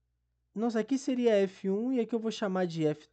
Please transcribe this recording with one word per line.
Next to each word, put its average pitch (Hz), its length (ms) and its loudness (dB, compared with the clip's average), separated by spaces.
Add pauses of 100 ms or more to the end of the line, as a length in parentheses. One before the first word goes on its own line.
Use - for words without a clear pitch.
(540)
Nossa, 226 260 -2
aqui 220 180 0
seria 247 460 2
F 190 260 -4
um 226 240 0
e 254 60 2
aqui 220 160 -2
eu 226 40 0
vou 220 120 -4
chamar 185 340 -2
de 160 220 0
F 151 260 -4